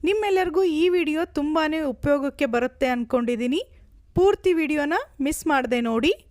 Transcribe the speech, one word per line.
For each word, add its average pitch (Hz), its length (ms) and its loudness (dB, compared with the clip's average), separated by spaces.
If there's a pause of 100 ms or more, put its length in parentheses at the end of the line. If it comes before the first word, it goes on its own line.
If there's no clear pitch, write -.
ನಿಮ್ಮೆಲ್ಲರಿಗೂ 381 560 0 (160)
ಈ 339 40 4 (120)
ವಿಡಿಯೋ 311 280 0 (140)
ತುಂಬಾನೇ 311 420 0 (140)
ಉಪಯೋಗಕ್ಕೆ 277 640 0
ಬರುತ್ತೆ 254 400 -2
ಅನ್ಕೊಂಡಿದ್ದೀನಿ. 240 680 -2 (560)
ಪೂರ್ತಿ 370 420 2
ವಿಡಿಯೋನ 302 380 0 (300)
ಮಿಸ್ - 240 -4
ಮಾಡ್ದೆ 247 280 0 (100)
ನೋಡಿ. 226 220 0 (180)